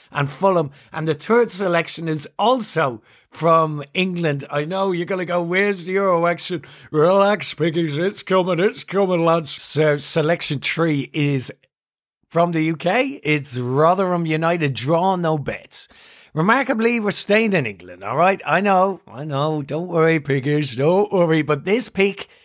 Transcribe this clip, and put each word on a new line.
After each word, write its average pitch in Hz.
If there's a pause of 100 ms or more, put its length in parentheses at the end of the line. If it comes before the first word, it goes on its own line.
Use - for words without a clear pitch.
(120)
and 143
Fulham. 175 (220)
And 160
the 156
third 226
selection 170
is 156 (100)
also 196 (300)
from 160 (100)
England. 175
I 147
know 190
you're 170
gonna 185
go, 175
"Where's 180
the 185
Euro 185
action?" 170 (280)
Relax, 190
Piggies, 156
it's 190
coming, 180
it's 233
coming, 180
lads. 165
So 151
selection 151
three 156
is 143 (800)
from 170
the 160
U 160
K. 254
It's 143
Rotherham 170
United, 160
draw 165
no 160
bets. - (440)
Remarkably, 226
we're 208
staying 208
in 139
England, 90
all 113
right? 185
I 156
know, 190
I 127
know. 151
Don't 156
worry, 165
Piggies, 139
don't 180
worry. 160
But 143
this 214
pick 196 (160)